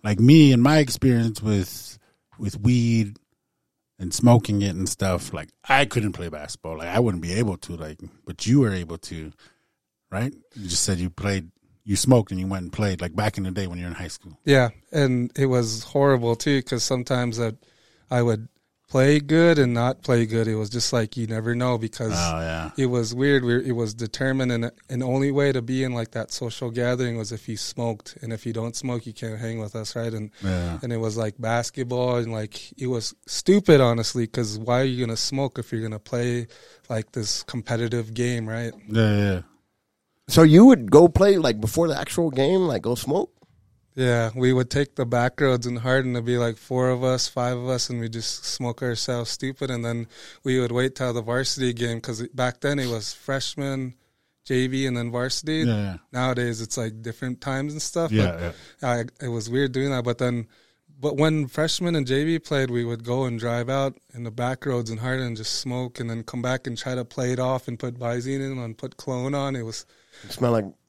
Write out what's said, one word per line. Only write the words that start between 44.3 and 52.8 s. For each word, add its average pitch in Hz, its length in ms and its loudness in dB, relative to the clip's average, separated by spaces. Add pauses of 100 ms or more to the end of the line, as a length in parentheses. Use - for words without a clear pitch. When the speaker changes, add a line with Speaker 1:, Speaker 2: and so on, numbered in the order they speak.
Speaker 2:
we 127 200 2
would 127 160 2
take 139 260 -2
the 131 100 -2
back 120 360 0
roads 123 260 0
in 120 100 -6
Hardin. 127 360 0
There'd 120 100 -4
be, 123 140 -2
like, 117 180 -2
four 127 340 -2
of 127 140 -2
us, 127 240 0
five 123 300 -4
of 123 100 -8
us, 127 220 -4
and 123 100 -6
we 113 80 -6
just 113 380 -10
smoke - 360 -6
ourselves 120 480 -4
stupid. 131 400 -8
And 120 140 -6
then 117 240 -6 (380)
we 127 120 2
would 120 140 0
wait 127 240 0
till 127 160 -4
the 117 120 -4
varsity 127 500 -2
game, 117 260 -4
'cause 117 340 -10
back 127 280 -4
then 143 180 -2
it 127 80 -4